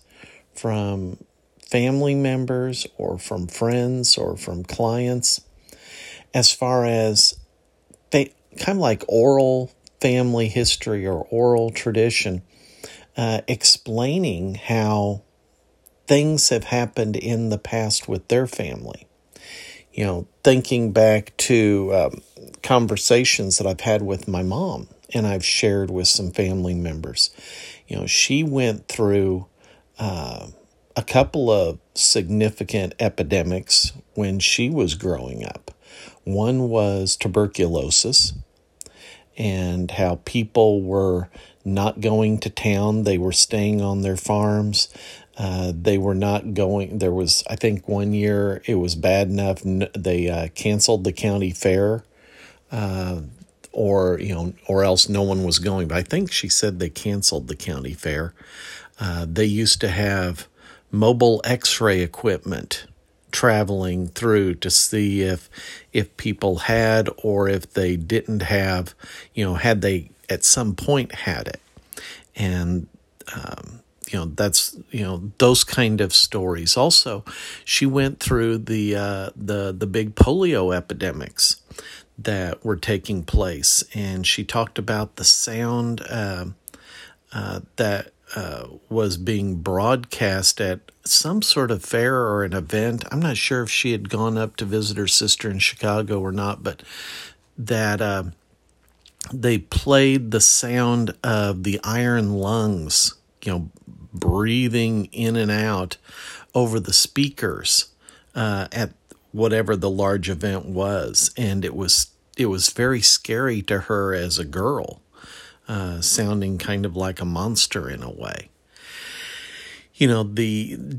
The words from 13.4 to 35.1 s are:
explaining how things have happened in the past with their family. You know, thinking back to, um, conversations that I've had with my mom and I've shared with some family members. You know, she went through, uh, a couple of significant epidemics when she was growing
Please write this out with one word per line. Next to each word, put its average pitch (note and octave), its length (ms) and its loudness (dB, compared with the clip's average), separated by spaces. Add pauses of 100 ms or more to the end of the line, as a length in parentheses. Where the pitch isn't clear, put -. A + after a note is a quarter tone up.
explaining A#2 1080 0
how G#2 680 0 (840)
things D3 440 4
have A#2 120 2
happened A#2 540 -2
in A2+ 320 -2
the G#2 100 0
past G#2+ 500 -4
with F#2+ 200 -6
their B2 180 4
family. - 640 -10 (840)
You A2 120 -2
know, F2+ 240 -2 (160)
thinking B2 480 4
back G#2+ 460 6
to, G#2 540 4
um, F2 300 0 (400)
conversations A#2 960 2
that G2+ 80 -2
I've F#2 140 -2
had G#2+ 220 0
with G2 260 -6
my F#2 160 -2
mom G2 420 -4 (260)
and A2 140 0
I've G2 180 -2
shared G2 460 2
with F2+ 160 -2
some F#2 240 2
family F#2 440 -2
members. D#2+ 560 -2 (580)
You - 80 -6
know, - 100 -4
she C#3 380 2
went C3 420 0
through, G2 600 2 (520)
uh, E2+ 500 -8 (460)
a A2+ 80 -2
couple B2+ 480 4
of F2 300 2 (140)
significant G#2+ 1080 0
epidemics F2+ 920 0 (220)
when G2 240 0
she A#2+ 320 2
was G#2 240 2
growing C2 500 -4